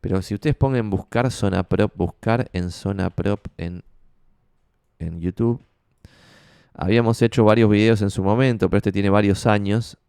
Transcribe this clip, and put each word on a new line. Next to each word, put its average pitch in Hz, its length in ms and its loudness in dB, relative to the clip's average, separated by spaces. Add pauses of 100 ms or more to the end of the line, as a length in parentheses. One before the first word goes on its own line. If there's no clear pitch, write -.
Pero 95 220 -2
si 104 120 -8
ustedes 143 220 -2
ponen 123 340 0
buscar 117 400 -2
zona 95 320 -2
prop, 98 340 0
buscar 110 560 -4
en 90 180 -4
zona 95 400 -6
prop 101 360 -4 (100)
en, 87 260 -10 (1160)
en 82 220 -10
YouTube. 117 420 -2 (1080)
Habíamos 113 480 0
hecho 117 240 4
varios 107 240 6
videos 104 320 4
en 101 100 0
su 95 120 -4
momento, 110 480 0
pero 101 80 0
este 101 140 -2
tiene 101 180 0
varios 101 360 2
años. 107 520 -2 (100)